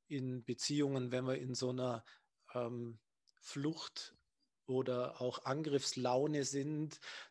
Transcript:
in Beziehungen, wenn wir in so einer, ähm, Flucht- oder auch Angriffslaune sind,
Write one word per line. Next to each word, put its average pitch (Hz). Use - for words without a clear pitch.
in 127
Beziehungen, 135
wenn 127
wir 131
in 131
so 127
einer, 127
ähm, 120
Flucht- -
oder 127
auch 127
Angriffslaune 139
sind, 143